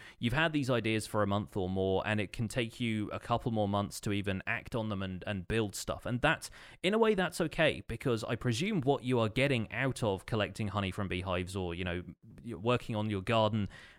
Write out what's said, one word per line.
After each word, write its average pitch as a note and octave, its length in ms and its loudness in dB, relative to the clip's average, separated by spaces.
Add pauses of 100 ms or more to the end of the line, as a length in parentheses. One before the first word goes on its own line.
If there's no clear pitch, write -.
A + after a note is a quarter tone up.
(180)
you've A#2 140 0
had D#3 220 2
these C#3 160 2
ideas A2 360 2
for G#2+ 180 0
a G2 40 4
month G2+ 300 0
or F#2 100 0
more, F#2+ 380 2
and G#2+ 160 0
it F#2+ 100 -4
can A2+ 160 -2
take A#2 320 -4
you A2 320 0
a F#2+ 80 -6
couple A#2+ 320 -2
more G#2+ 160 2
months G2+ 320 0
to G#2+ 140 -2
even G2 340 0
act A2+ 280 -4
on A2 120 0
them G2 160 -2
and, F#2 240 -6
and G2 180 -2
build A2 300 0
stuff. - 300 -6
And A#2+ 160 -2
that's, - 280 2 (320)
in F#3 120 2
a A3 40 2
way, A3 180 6
that's F3+ 260 0
okay, D3+ 480 2
because A2+ 340 0
I A#2 140 -2
presume D#3+ 420 0
what C3 240 2
you B2 160 2
are A2 80 4
getting B2+ 460 2
out B2+ 300 -2
of F#2+ 220 0
collecting G#2 440 -2
honey G2 200 0
from F#2+ 200 -4
beehives F2+ 480 -2
or, F2 180 -2
you F#2 80 -4
know, F2+ 180 -2 (440)
y-, A#2 80 -8
working A2+ 420 0
on G#2+ 140 0
your G2+ 120 0
garden, G#2+ 460 4 (320)